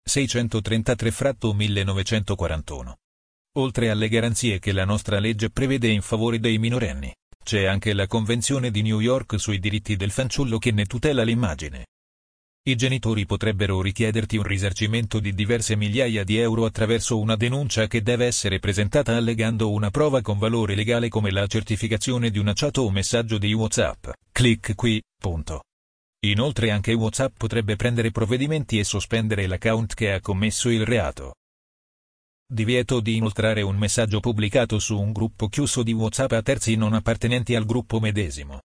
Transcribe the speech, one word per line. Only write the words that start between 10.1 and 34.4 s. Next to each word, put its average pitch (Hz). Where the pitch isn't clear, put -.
fanciullo 127
che 117
ne 104
tutela 123
l'immagine. 78
I 131
genitori 113
potrebbero 98
richiederti 110
un 104
risarcimento 107
di 101
diverse 110
migliaia 107
di 104
euro 113
attraverso 110
una 110
denuncia 120
che 110
deve 113
essere 104
presentata 107
allegando 113
una 104
prova 135
con 104
valore 110
legale 117
come 104
la 98
certificazione 113
di 101
una 104
chat 143
o 120
messaggio 110
di 104
WhatsApp. 110
Clic 117
qui, 110
punto. 80
Inoltre 110
anche 104
WhatsApp 113
potrebbe 107
prendere 117
provvedimenti 127
e 104
sospendere 107
l'account 110
che 101
ha 92
commesso 104
il 110
reato. 69
Divieto 120
di 110
inoltrare 110
un 98
messaggio 107
pubblicato 110